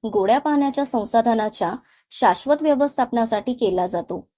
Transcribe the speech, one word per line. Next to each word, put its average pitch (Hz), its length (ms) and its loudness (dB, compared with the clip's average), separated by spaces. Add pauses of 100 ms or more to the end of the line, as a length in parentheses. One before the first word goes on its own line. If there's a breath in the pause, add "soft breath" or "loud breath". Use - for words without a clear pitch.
(140)
गोड्या 208 260 4
पाण्याच्या 285 460 0
संसाधनाच्या 220 880 0 (360 soft breath)
शाश्वत 240 500 2
व्यवस्थापनासाठी 254 920 0
केला 185 340 0
जातो. 175 500 -8